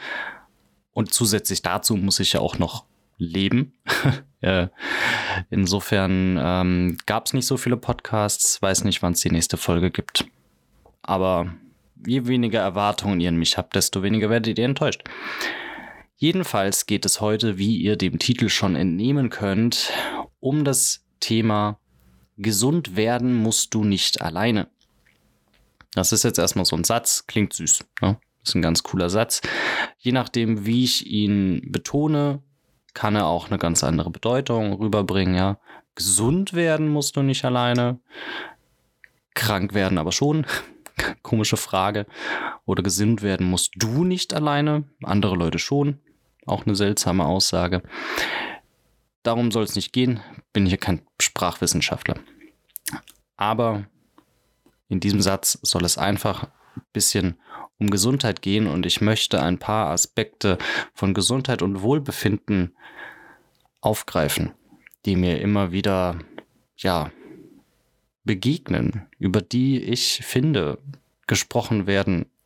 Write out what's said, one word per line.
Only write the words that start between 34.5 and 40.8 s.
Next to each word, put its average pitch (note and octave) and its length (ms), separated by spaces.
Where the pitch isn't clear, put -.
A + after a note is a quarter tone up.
rüberbringen, G2 600
ja. F#2+ 240
Gesund C#3 600
werden D#3+ 340
musst D3 280
du C#3 60
nicht C3+ 240
alleine, B2 540
krank G2 400
werden F#2+ 240
aber D#2+ 120
schon. D3 360